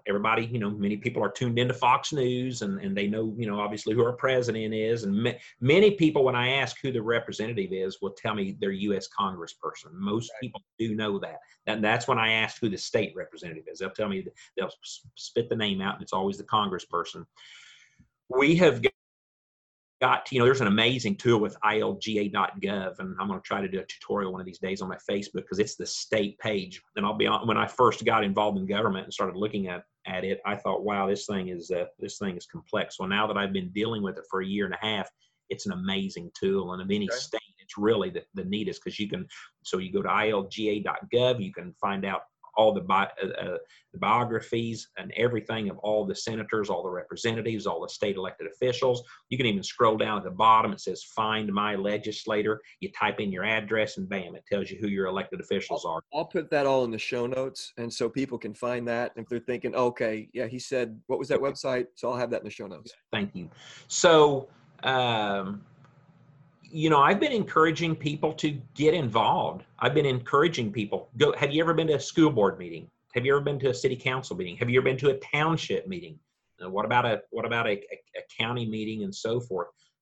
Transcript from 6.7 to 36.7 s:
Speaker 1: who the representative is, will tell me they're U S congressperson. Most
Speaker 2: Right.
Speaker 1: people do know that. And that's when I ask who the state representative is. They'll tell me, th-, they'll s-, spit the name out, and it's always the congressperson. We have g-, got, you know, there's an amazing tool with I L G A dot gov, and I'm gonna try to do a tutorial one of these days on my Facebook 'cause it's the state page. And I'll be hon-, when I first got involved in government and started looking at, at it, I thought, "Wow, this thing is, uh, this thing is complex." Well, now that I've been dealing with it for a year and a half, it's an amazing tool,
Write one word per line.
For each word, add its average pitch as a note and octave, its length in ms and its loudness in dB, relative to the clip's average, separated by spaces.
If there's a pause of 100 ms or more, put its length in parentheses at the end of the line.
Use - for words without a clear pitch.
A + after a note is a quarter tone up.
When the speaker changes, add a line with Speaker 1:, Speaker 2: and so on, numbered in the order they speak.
Speaker 1:
who C3+ 120 -2
the A#2+ 100 -2
representative G#2+ 680 -2
is, F#2+ 300 -4
will G2 100 -4
tell G#2+ 240 -4
me G2 240 -4
they're G2 120 0
U G2 220 0
S F#2+ 140 -4 (100)
congressperson. E2+ 760 -6
Most G#2 400 -4
Speaker 2:
Right. A2 80 -14
Speaker 1:
people A2+ 200 -10 (160)
do A2+ 180 -4
know G#2+ 240 -2
that. E2 200 -10 (260)
And A2 180 -2
that's A2 260 2
when A#2+ 100 2
I A2 140 2
ask A2 260 -2
who A2+ 100 0
the F#2 80 -4
state G2+ 380 -2
representative E2+ 520 -12
is. - 120 -14
They'll F#2+ 100 -6
tell G#2+ 200 -4
me, F#2+ 140 -4
th-, F2+ 120 -14 (220)
they'll - 100 -2
s-, - 480 -16
spit - 340 -4
the - 60 -4
name G2+ 260 -2
out, G2 140 -2
and F#2 80 -14
it's - 100 -12
always G2 240 -2
the G2+ 60 -10
congressperson. F2+ 840 -2 (1040)
We C#3+ 280 6
have C#3 240 6
g-, B2 80 6 (1120)
got, B2+ 300 2
you C3 80 4
know, A#2+ 60 8
there's B2+ 160 8
an A2 60 4
amazing A2+ 480 4
tool A#2+ 240 6
with G2+ 220 0
I G#2+ 180 4
L G2+ 140 0
G G#2+ 240 -2
A G#2 100 0
dot G2 320 -2
gov, F#2+ 380 -4
and F#2+ 220 -10
I'm G2 80 -2
gonna F#2+ 140 -2
try G2+ 200 -4
to G2 60 -2
do F#2 140 -4
a - 40 -10
tutorial G2+ 460 -4
one F#2 100 -8
of F#2 60 -12
these F2+ 100 -14
days F#2+ 240 -6
on F#2 80 -6
my F2+ 80 -8 (100)
Facebook G2+ 400 -4
'cause F#2 120 -2
it's G#2+ 160 0
the - 100 -8
state - 540 -2
page. G2 420 -4 (140)
And G#2 100 0
I'll G#2+ 80 0
be G#2+ 140 2
hon-, G#2+ 180 0
when A2 100 2
I G2+ 120 2
first A#2 360 4
got A2 200 4
involved G2+ 340 2
in F#2+ 80 -4
government G2+ 380 0
and - 100 -14
started F#2 240 -4
looking G#2 300 -2
at, F2+ 160 -8 (240)
at F#2 160 -4
it, G2 200 -2
I G2+ 120 -2
thought, G2 280 -2
"Wow, G2+ 240 0
this G2+ 200 -2
thing F#2+ 220 -2
is, F2 200 -8
uh, F2 160 0 (140)
this G2+ 180 -8
thing G2 180 -4
is - 120 -14
complex." - 500 -6
Well, F#2+ 120 -4
now G#2 180 2
that G2+ 100 -2
I've G2 160 0
been F#2 200 -2
dealing G#2+ 280 -2
with F#2+ 160 -4
it - 100 -14
for F#2+ 140 -2
a F#2+ 60 -4
year G2+ 180 -2
and F#2 80 -6
a F2 100 -8
half, G#2+ 240 -2 (420)
it's - 180 -8
an F#2+ 60 -2
amazing F#2+ 600 -4
tool, F#2+ 400 0